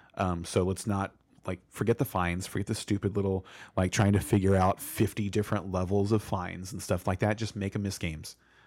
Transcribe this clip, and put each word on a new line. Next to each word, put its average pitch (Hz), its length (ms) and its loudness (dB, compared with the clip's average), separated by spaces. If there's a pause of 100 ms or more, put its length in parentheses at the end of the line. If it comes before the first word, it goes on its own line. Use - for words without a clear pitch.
(160)
Um, 90 300 -2
so - 160 0
let's 92 240 -2
not, 98 260 -2 (320)
like, 92 240 -8
forget 113 300 0
the 143 60 2
fines, 90 420 -2
forget - 220 -6
the 113 60 -2
stupid 101 420 -2
little, 95 280 0 (320)
like, 92 140 2
trying 196 220 6
to 202 80 6
figure 98 340 4
out 92 260 4
fifty - 480 -2
different 98 440 -2
levels 98 400 2
of 107 100 4
fines 90 500 -6
and 92 80 -10
stuff 90 260 -2
like 92 120 0
that. 104 180 2
Just 107 200 -6
make 98 180 -4
'em 107 80 -2
miss 98 160 -4
games. 82 380 -8 (300)